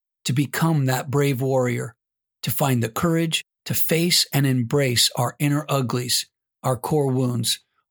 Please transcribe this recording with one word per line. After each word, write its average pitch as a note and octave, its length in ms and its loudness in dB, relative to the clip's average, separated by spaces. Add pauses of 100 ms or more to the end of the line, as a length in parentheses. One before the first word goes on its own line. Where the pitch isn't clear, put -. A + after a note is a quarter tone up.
(240)
to - 80 0
become D3 540 0
that C3 240 0
brave C#3 300 2
warrior, B2+ 540 0 (480)
to - 80 -4
find C3 320 2
the A#2 60 0
courage E3 560 0 (220)
to - 80 -4
face E3 580 0
and C#3 160 2
embrace B2+ 680 0
our B2 240 -2
inner D3 300 0
uglies, B2+ 580 -2 (380)
our C3 120 0
core C#3+ 360 0
wounds, B2 480 -2 (300)